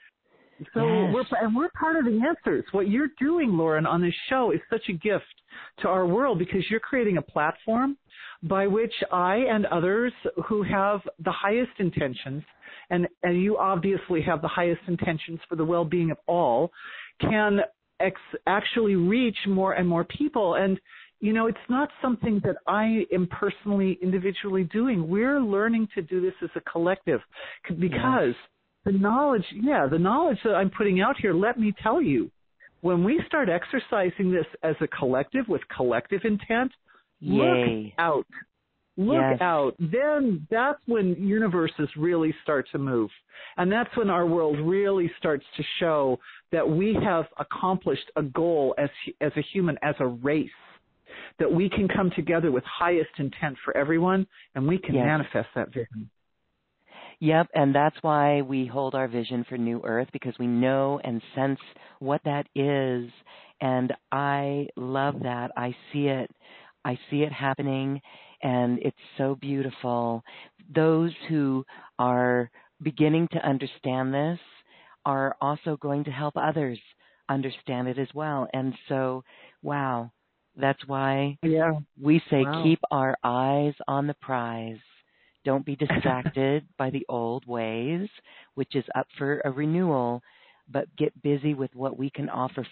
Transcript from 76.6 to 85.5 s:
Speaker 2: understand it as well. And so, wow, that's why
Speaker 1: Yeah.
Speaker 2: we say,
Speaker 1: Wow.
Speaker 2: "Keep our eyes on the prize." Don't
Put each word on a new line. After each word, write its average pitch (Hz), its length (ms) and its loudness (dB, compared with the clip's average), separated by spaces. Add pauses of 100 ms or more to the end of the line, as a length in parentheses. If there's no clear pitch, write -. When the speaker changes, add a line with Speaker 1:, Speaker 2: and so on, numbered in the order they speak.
Speaker 2:
understand 131 600 -4
it 127 100 -6
as 131 160 -4
well. 147 400 -4
And 131 180 -2 (160)
so, 131 360 -2 (380)
wow, 135 480 -4 (460)
that's 139 300 0
why 135 560 0
Speaker 1:
Yeah. 160 300 2 (280)
Speaker 2:
we 151 200 6 (100)
say, 139 140 6
Speaker 1:
Wow. 151 180 -2
Speaker 2:
"Keep 160 180 6 (100)
our 135 320 2
eyes 139 520 2 (120)
on 139 200 0
the 147 80 -4
prize." 117 640 -6 (640)
Don't 139 200 0